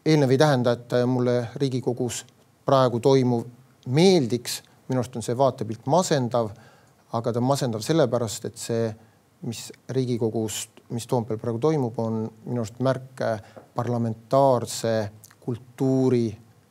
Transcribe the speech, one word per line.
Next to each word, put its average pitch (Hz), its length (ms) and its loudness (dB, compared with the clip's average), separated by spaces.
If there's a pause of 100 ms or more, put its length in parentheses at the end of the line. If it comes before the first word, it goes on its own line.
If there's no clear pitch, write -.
eelnev 147 240 4
ei 131 80 4
tähenda, 127 340 4
et, 120 200 -6
eh, 123 120 2
mulle 123 500 0
Riigikogus 127 720 -4 (420)
praegu 127 340 4
toimuv 123 440 4 (420)
meeldiks. 135 760 2 (260)
Minu 127 120 -2
arust 123 140 -6
on 117 80 -8
see 123 140 -4
vaatepilt 123 500 0
masendav, 127 640 2 (600)
aga 117 200 -2
ta 120 60 -2
on 117 60 -2
masendav 131 360 0
sellepärast, 123 640 0
et - 120 -10
see, 113 360 -4 (480)
mis 120 300 -10 (160)
Riigikogust, 117 1000 -4
mis 120 160 -8
Toompeal 113 340 -2
praegu 120 180 -4
toimub, 135 400 0
on 113 320 -4 (140)
minu 123 160 -6
arust 104 180 -10
märk, 127 420 -4
eh, 113 180 -4 (360)
parlamentaarse 117 1400 0 (300)
kultuuri 123 960 0 (340)